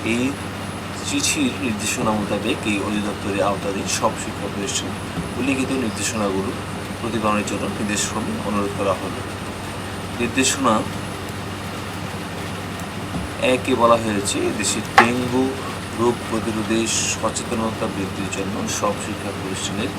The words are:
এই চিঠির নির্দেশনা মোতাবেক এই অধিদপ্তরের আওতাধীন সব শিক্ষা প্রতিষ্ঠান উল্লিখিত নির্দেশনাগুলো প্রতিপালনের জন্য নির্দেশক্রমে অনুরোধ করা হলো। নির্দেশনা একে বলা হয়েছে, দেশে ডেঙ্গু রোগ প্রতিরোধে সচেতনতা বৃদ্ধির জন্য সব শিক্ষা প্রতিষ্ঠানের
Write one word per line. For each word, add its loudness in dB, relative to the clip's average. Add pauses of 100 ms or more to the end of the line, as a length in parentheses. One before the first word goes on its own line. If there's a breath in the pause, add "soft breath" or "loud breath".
এই 2 (800)
চিঠির 2 (100)
নির্দেশনা 0
মোতাবেক 2
এই 2
অধিদপ্তরের 0
আওতাধীন 0
সব 2
শিক্ষা -4
প্রতিষ্ঠান -2 (460)
উল্লিখিত 2
নির্দেশনাগুলো 0 (460)
প্রতিপালনের 2
জন্য -2
নির্দেশক্রমে 0 (140)
অনুরোধ 0
করা 4
হলো। -4 (960)
নির্দেশনা 4 (2750)
একে 2
বলা 8
হয়েছে, 0 (180)
দেশে 0 (140)
ডেঙ্গু 6 (540)
রোগ 6 (120)
প্রতিরোধে 0 (280)
সচেতনতা 0
বৃদ্ধির -2
জন্য -2 (160)
সব 2
শিক্ষা -4
প্রতিষ্ঠানের -2